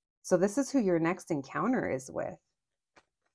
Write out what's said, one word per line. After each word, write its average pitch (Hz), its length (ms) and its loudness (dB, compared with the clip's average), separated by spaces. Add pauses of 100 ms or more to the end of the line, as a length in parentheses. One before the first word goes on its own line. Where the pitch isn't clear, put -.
(220)
So - 140 4
this 196 220 2
is 269 120 -2
who 277 100 2
your 180 180 4
next 165 320 -2
encounter 165 580 -2
is 131 220 -4
with. - 280 -6 (960)